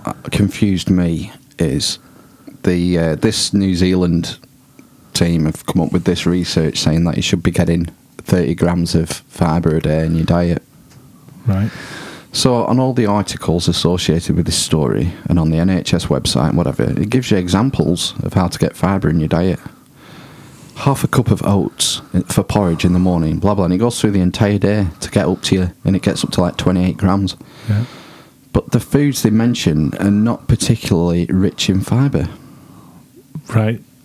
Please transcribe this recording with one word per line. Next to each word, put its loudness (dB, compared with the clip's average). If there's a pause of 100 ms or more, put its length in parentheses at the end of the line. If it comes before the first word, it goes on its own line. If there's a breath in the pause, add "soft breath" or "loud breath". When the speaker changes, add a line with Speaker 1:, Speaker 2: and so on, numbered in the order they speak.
(320)
Speaker 1:
confused 0
me 0 (260)
is -2 (640 loud breath)
the, 2
uh, 0
this -2
New 0
Zealand 2 (760)
team 0
have -4
come 0
up -2
with 0
this 0
research 0
saying 0
that -2
you 0
should 0
be -2
getting 0 (340)
thirty -2
grams 0
of 0
fibre -2
a -2
day 0
in 0
your 0
diet. 0 (840)
Speaker 2:
Right. -2 (600 loud breath)
Speaker 1:
So 2
on 2
all 0
the 0
articles -2
associated 0
with 0
this -2
story 0 (140)
and 2
on 2
the 2
N 2
H -2
S 0
website 0
and 0
whatever, 0
it 0
gives 0
you 4
examples 0 (100)
of -4
how 2
to -6
get 0
fibre 0
in 2
your 0
diet. 0 (1160 loud breath)
Half 0
a 2
cup 2
of 0
oats -2 (120)
in, 0
for 0
porridge 0
in 4
the 2
morning, 0
blah, 2
blah, 2
and 2
it 2
goes 0
through 2
the 2
entire 2
day 0 (140)
to -8
get 2
up -2
to 0
you, 0 (120)
and 2
it -2
gets -2
up -6
to, 2
like, -2
twenty-eight 0
grams. 0 (340 loud breath)
Speaker 2:
Yeah. 0 (680 loud breath)
Speaker 1:
But -2
the 4
foods 0
they 4
mention 2
are 2
not 0
particularly 2
rich 0
in 2
fibre. 0 (1300 loud breath)
Speaker 2:
Right. 0 (240)